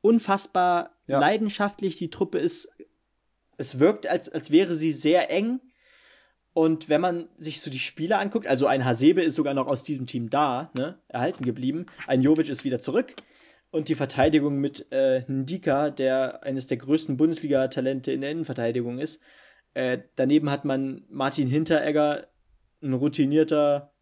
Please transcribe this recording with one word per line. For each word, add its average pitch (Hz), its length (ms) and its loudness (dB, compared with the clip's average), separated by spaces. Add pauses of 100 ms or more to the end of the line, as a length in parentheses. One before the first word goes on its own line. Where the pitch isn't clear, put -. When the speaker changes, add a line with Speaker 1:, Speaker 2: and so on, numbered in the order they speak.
Speaker 1:
unfassbar 196 880 2 (160)
Speaker 2:
Ja. 135 120 2
Speaker 1:
leidenschaftlich, 202 760 0
die 165 120 -6
Truppe - 300 -2
ist, - 300 -2 (880)
es 127 220 -6
wirkt, 196 280 4
als, 175 220 -4
als 147 220 -8
wäre 170 240 4
sie 156 160 -2
sehr 151 380 2
eng. 226 300 -2 (960)
Und 160 320 2
wenn 151 140 2
man 170 340 -2
sich 151 260 -8
so 143 100 -10
die 131 80 -8
Spiele 185 400 -2
anguckt, 202 260 -4
also 135 220 2
ein 131 180 2
Hasebe 139 380 4
ist 160 100 0
sogar 139 220 -2
noch 131 100 0
aus 131 160 -2
diesem 135 240 -6
Team 117 240 -6
da, 139 480 0
ne, 151 300 -6
erhalten 131 380 -4
geblieben, 131 420 -4 (180)
ein 131 160 2
Jovic 151 260 4
ist 139 160 -6
wieder 127 160 -2
zurück 185 360 -2 (560)
und 156 180 -4
die 151 60 2
Verteidigung 143 640 2
mit, 139 320 -4
äh, 131 360 2
Ndika, 143 600 -2
der 131 540 -2
eines 131 240 -6
der 127 100 -2
größten 139 400 -2
Bundesliga-Talente 135 960 0
in 135 100 -4
der 139 80 -6
Innenverteidigung 123 680 -4
ist. 151 200 -8 (540)
Äh, 127 260 -2 (160)
daneben 143 360 2
hat 143 120 -4
man 135 460 -4
Martin 139 380 -2
Hinteregger, 151 800 0 (560)
ein 135 100 -2
routinierter 147 1000 2 (100)